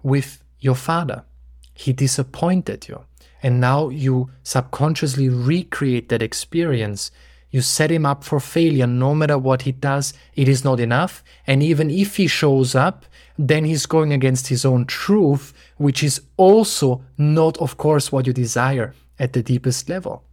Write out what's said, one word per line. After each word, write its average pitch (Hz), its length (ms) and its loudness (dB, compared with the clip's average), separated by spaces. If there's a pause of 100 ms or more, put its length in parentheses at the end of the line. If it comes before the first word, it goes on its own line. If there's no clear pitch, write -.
with 139 400 -2 (160)
your 131 160 0
father. 165 480 -4 (520)
He - 180 -2
disappointed 139 960 -2
you. - 160 -16 (360)
And 123 200 2
now 135 300 2
you 131 400 -2 (120)
subconsciously 135 880 -2
recreate 127 800 -2
that 113 140 -2
experience. 113 880 -4 (380)
You 131 100 0
set 156 320 0
him 160 120 0
up 143 200 0
for 147 160 -2
failure. 147 480 2
No 127 260 0
matter 147 240 2
what 131 240 0
he 135 80 -4
does, 139 420 -4 (220)
it 135 140 2
is 135 160 2
not 131 160 2
enough. 123 420 -2 (240)
And 135 160 2
even 156 260 2
if 196 280 -2
he 190 100 2
shows 135 480 2
up, 151 320 0 (320)
then 156 260 2
he's 156 220 -2
going 156 260 2
against 131 360 0
his 127 160 -2
own 127 220 2
truth, 170 680 0 (220)
which 143 260 0
is 147 180 -2 (160)
also 185 680 4 (120)
not, 160 420 2
of 147 180 -6
course, 151 340 0
what 131 160 0
you 127 60 0
desire 123 600 -2 (280)
at 131 140 -2
the 120 100 0
deepest 127 440 -2
level. - 440 -10